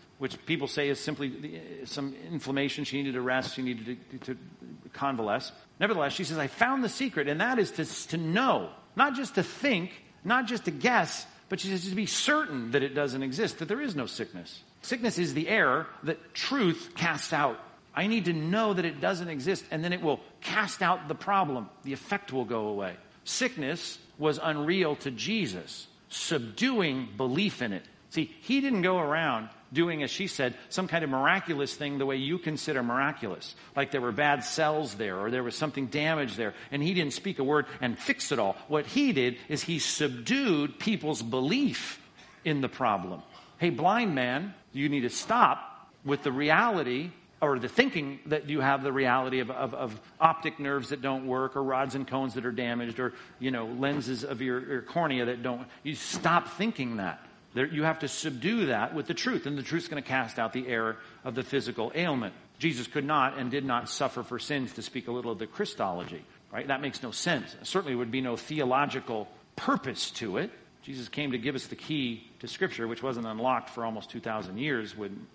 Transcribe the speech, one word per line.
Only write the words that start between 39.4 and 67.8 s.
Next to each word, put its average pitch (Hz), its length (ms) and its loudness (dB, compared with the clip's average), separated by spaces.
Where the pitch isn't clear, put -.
is 147 120 -2
he 165 160 -2
subdued 147 1000 0
people's 151 420 0
belief 131 800 0
in 147 160 2
the 120 80 2
problem. 92 520 0
"Hey, 175 100 2
blind 180 460 4
man, 135 400 0
you 143 160 0
need 143 140 2
to 117 80 0
stop - 800 4
with 139 200 0
the 139 100 2
reality 156 800 4
or 139 160 4
the 117 100 -2
thinking 151 580 2
that 151 220 0
you 147 120 0
have 139 220 4
the 139 100 0
reality 131 480 4
of, 120 100 -2
of, 131 240 -4
of 120 260 -6
optic 160 400 4
nerves 139 300 -2
that 139 140 -4
don't 135 240 -2
work 131 300 -2
or 139 60 0
rods 135 320 0
and 135 140 -4
cones 131 260 -2
that 113 120 -4
are 123 60 -2
damaged 120 460 -4
or, 123 140 0
you 131 120 -2
know, 117 160 -2
lenses 131 580 -2
of 135 160 -6
your, 127 260 -2
your 127 160 -2
cornea 135 440 0
that 123 160 -4
don't, 127 260 -4
you 151 120 -4
stop 170 600 2
thinking 139 400 -2
that. 90 240 -2
There, 131 100 2
you 151 200 0
have 160 160 2
to 143 80 -2
subdue 160 580 0
that 117 260 0
with 151 140 -4
the 170 80 -2
truth, 240 320 -2
and 147 100 -2
the 135 60 -4
truth's 160 260 -4
gonna 147 140 -6
cast 127 360 -2
out 113 140 0
the 127 140 -4
error 113 300 0
of 127 100 -4
the 127 80 -2
physical 117 520 -2
ailment." 139 400 0
Jesus 127 280 -2
could 143 180 -2
not 139 340 2
and 123 120 -2
did 139 140 0
not 120 240 0
suffer 127 340 -2
for 123 160 -8
sins, 131 360 -4
to 113 80 -8
speak - 260 -8
a 120 40 -4
little 117 180 -4
of 104 80 -4
the 110 80 -4
Christology, 90 800 -4
right? 123 140 -6
That 135 140 0
makes 135 220 -6
no 113 100 -6
sense. 151 500 -2
Certainly 147 340 0